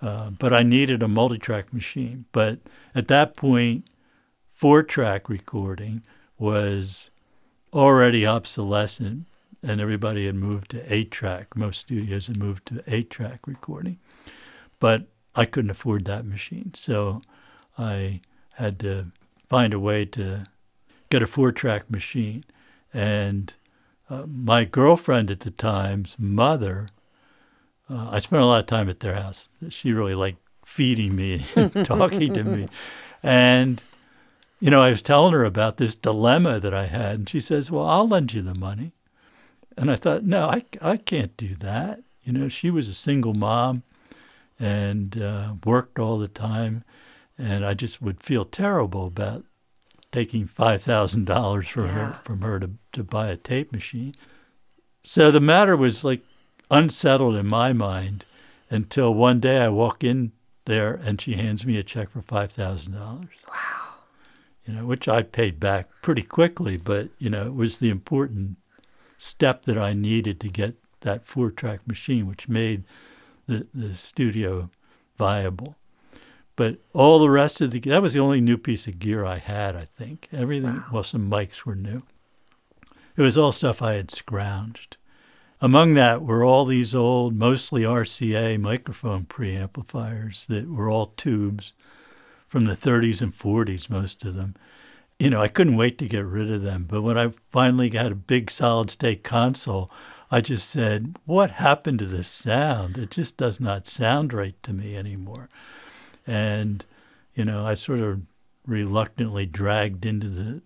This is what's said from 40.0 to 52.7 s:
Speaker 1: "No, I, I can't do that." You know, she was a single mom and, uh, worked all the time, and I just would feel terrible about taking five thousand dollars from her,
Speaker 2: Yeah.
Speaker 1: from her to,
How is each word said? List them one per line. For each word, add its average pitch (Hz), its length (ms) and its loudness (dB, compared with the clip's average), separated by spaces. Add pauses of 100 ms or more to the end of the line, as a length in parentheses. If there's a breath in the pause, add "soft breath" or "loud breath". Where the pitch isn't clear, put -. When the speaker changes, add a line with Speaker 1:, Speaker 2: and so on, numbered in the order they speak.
Speaker 1:
"No, 190 260 2
I, - 160 -2 (160)
I 175 160 0
can't 147 400 -6
do 95 200 -8
that." 131 440 -6 (220)
You 127 100 -6
know, 135 160 -2
she 175 220 -4
was 151 180 -2
a 98 60 -8
single 131 400 0
mom 120 480 0 (800 soft breath)
and, 101 600 -2
uh, 104 340 -6 (100)
worked 120 340 2
all 113 200 0
the 104 100 -4
time, 113 560 -4 (520 soft breath)
and 101 280 -2
I 101 100 0
just 110 260 -8
would 101 220 -6
feel 120 220 -2
terrible 110 640 -2
about 101 360 -6 (680)
taking 113 340 -2
five 110 360 0
thousand 107 440 0
dollars 101 420 0
from 101 200 -4
her, 98 120 -2
Speaker 2:
Yeah. 110 220 -8
Speaker 1:
from 98 200 -8
her 101 180 -4
to, 92 100 -6 (220)